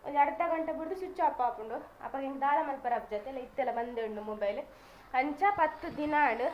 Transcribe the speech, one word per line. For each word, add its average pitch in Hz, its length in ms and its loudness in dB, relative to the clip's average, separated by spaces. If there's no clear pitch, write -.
ಒಂಜಿ 285 180 -2
ಅರ್ಧ 285 300 4
ಗಂಟೆ 320 240 0
ಬಿಡ್ದು 320 240 -4
ಸ್ವಿಚ್ 370 240 -6
ಆಫ್ 302 200 2
ಆಪುಂಡು 226 360 -2
ಅಪ್ಪ 233 160 -8
ಹಿಂಗೆ 269 240 -4
ದಾಳ 285 220 4
ಮಲ್ಪರ 269 320 -2
ಅಬ್ಜತೆ 214 340 -4
ಇಲ್ಲ 269 100 -6
ಇತ್ತೆಲ್ಲ 247 340 -2
ಬಂದೆ 233 300 -4
ಉಂಡು 214 200 -4
ಮೊಬೈಲ್ 214 380 -2
ಅಂಚ 285 360 2
ಪತ್ತು 330 460 0
ದಿನ 302 220 0
ಆಂಡ್ 247 360 4